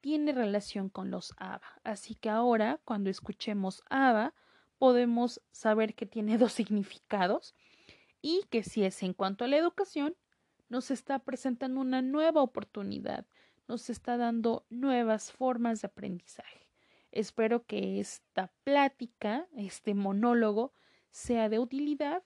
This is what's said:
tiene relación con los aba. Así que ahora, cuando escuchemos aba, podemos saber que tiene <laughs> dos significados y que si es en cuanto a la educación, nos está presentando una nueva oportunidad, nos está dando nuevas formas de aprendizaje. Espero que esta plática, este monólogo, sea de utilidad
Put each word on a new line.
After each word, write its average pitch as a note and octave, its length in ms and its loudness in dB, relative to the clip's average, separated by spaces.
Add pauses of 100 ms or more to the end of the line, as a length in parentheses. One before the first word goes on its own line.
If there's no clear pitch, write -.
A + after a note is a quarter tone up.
tiene D4+ 300 0
relación G3+ 580 -2
con F#3+ 220 -8
los F#3 260 -8
aba. - 460 -12
Así A3 320 -8
que - 140 -4
ahora, A#3 560 2
cuando G3+ 260 -2
escuchemos G3 760 -6
aba, B3+ 460 4 (460)
podemos A#3+ 600 4 (100)
saber A3 420 2
que G#3+ 140 -8
tiene A3 300 0
<laughs> - 20 2
dos A#3+ 140 6
significados G3+ 1000 -2 (680)
y F4 300 0
que A3+ 140 0
si G#3+ 200 -2
es F#3+ 200 -2
en F#3 100 -4
cuanto G3 320 -4
a - 20 -2
la C#4 100 4
educación, E4+ 580 0 (540)
nos B3 200 -6
está C4+ 300 -4
presentando C4 600 -4
una B3+ 200 0
nueva D4+ 400 4
oportunidad, G3+ 880 -4 (400)
nos A#3 220 -8
está A#3+ 280 -4
dando A#3 520 0
nuevas A#3+ 600 0
formas A#3 500 0
de F#3+ 60 -6
aprendizaje. - 800 -12 (420)
Espero A3+ 540 0
que G3 340 -4
esta - 520 -6 (120)
plática, C4+ 920 0
este G3+ 380 -6
monólogo, G#3+ 800 2 (380)
sea A3+ 380 0
de A3 100 2
utilidad D4 680 -2